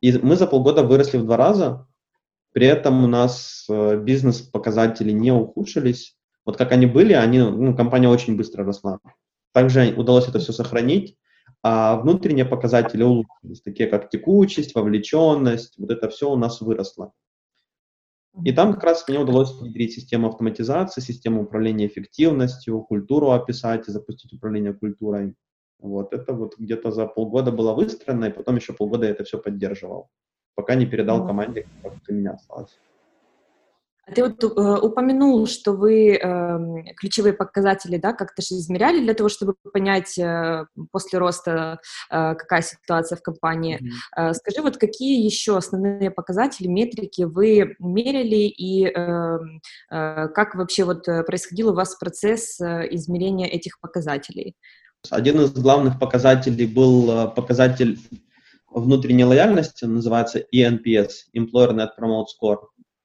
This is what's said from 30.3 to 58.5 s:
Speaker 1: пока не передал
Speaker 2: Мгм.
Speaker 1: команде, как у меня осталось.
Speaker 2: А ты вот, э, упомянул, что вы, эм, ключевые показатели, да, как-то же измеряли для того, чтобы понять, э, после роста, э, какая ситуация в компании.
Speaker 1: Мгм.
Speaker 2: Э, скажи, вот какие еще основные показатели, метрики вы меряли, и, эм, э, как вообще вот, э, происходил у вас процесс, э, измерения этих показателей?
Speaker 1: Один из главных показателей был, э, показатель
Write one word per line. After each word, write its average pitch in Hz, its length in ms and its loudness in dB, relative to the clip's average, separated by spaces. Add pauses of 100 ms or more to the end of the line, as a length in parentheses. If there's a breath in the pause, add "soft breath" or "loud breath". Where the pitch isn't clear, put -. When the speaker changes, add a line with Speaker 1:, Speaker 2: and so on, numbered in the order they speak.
Speaker 1:
пока 113 200 -4
не 123 120 2
передал 110 320 0
Speaker 2:
Мгм. 92 80 -6
Speaker 1:
команде, 104 380 -6 (180)
как 98 100 -14 (160)
у 104 40 -6
меня 98 180 -6
осталось. - 480 -18 (1300)
Speaker 2:
А - 60 -20
ты 240 100 2
вот, 233 200 -2
э, 226 40 0 (340)
упомянул, 254 640 2
что - 260 -4
вы, 214 420 6
эм, 170 720 -4 (100)
ключевые 202 380 0
показатели, 190 640 -2
да, 196 160 -2
как-то 190 300 -10
же 185 120 -8
измеряли 185 460 0
для 220 140 0
того, 214 140 -2
чтобы 196 260 -4 (180)
понять, 196 460 -2
э, 165 460 -4 (260)
после 190 260 -6
роста, 165 600 -4 (320 loud breath)
э, 160 240 -2
какая 165 260 -2
ситуация 165 560 -4
в - 60 -20
компании. 160 580 -6
Speaker 1:
Мгм. 123 80 -10 (260 loud breath)
Speaker 2:
Э, 165 180 0
скажи, 208 280 -6
вот 277 160 -2
какие 247 480 0
еще 208 300 -2
основные 196 560 -4
показатели, 190 560 -4
метрики 208 560 -4
вы 196 560 2
меряли, 220 680 0
и, 190 380 -2
эм, 170 760 -4 (320 loud breath)
э, 156 360 -6
как 208 280 0
вообще 180 280 -2
вот, 175 240 -4
э, 165 160 0
происходил 180 460 -4
у 185 40 2
вас 185 220 -4
процесс, 208 640 -4
э, 170 300 -6
измерения 180 560 -4
этих - 340 -8
показателей? 156 760 -8 (540 soft breath)
Speaker 1:
Один 143 320 2
из 139 120 4
главных 131 460 2
показателей 127 680 2
был, 123 420 6
э, 113 260 0
показатель 127 600 2 (720 soft breath)